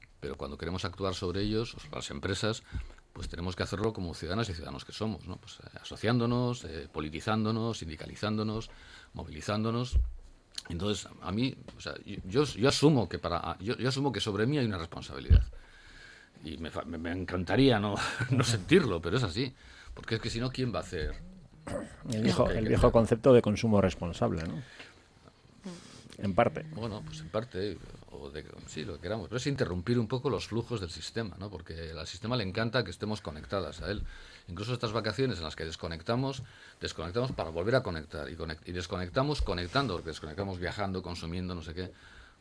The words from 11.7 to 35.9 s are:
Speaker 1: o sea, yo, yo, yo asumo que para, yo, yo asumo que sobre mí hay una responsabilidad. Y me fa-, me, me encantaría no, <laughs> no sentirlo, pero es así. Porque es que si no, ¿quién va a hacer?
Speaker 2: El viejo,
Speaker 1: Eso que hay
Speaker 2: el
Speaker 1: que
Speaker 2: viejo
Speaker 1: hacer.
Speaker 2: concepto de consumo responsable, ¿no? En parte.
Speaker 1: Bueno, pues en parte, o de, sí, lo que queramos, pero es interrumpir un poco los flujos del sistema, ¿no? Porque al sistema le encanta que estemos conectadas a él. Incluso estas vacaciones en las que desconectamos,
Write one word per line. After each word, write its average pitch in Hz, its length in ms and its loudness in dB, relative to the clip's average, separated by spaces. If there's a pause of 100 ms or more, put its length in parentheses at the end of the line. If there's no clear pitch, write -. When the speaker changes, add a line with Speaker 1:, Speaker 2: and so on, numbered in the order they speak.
Speaker 1:
o - 40 -20
sea, 73 140 -8 (100)
yo, 101 200 -10
yo, 104 200 4
yo 123 240 4
asumo 139 400 8
que - 120 -4
para, 82 400 0
yo, 104 160 -2
yo 117 120 0
asumo 135 220 2
que 120 100 -2
sobre 107 260 2
mí 147 120 2
hay 123 80 2
una 98 120 -2
responsabilidad. 67 680 6 (1000)
Y 76 120 -6
me 78 160 -6
fa-, - 120 -4
me, 82 140 -8
me 82 140 -4
encantaría 92 640 4
no, 104 160 2 (200)
<laughs> - 160 -2
no 117 120 6
sentirlo, 113 580 4
pero 87 180 2
es 131 40 4
así. 107 320 -2 (400)
Porque - 220 -2
es 110 40 -4
que 117 100 -4
si 117 100 -2
no, 127 100 0
¿quién 127 240 -2
va 87 40 0
a 80 40 -2
hacer? 76 320 -4 (960)
Speaker 2:
El 110 120 0
viejo, 123 220 6
Speaker 1:
Eso - 20 -
que 101 60 4
hay 92 60 2
Speaker 2:
el 110 60 2
Speaker 1:
que 110 60 2
Speaker 2:
viejo 110 160 8
Speaker 1:
hacer. 117 60 8
Speaker 2:
concepto 117 400 8
de 120 100 12
consumo 104 380 6
responsable, 92 640 2
¿no? 139 160 -4 (1600)
En 98 160 0
parte. - 300 4 (100)
Speaker 1:
Bueno, 107 300 -4
pues - 160 -10
en 82 80 -12
parte, 101 480 -2 (340)
o 71 200 -12
de, 76 160 -10 (220)
sí, - 180 -8
lo 92 80 -8
que 76 80 -14
queramos, 95 260 -4
pero 107 80 -6
es 127 100 -2
interrumpir 120 520 2
un 113 100 2
poco 131 220 -2
los 98 180 -2
flujos 113 320 -2
del 90 100 -6
sistema, 82 480 -6
¿no? 98 120 -8
Porque 82 400 -10
al 80 160 -8
sistema 120 300 -4
le 113 80 0
encanta 110 400 0
que 90 60 -6
estemos 104 300 -4
conectadas 76 600 -4
a 85 80 -2
él. 107 120 -2 (460)
Incluso 101 240 -4
estas 120 200 -2
vacaciones 107 460 0
en 80 60 -6
las 78 120 -6
que 80 100 -4
desconectamos, 113 760 -4 (380)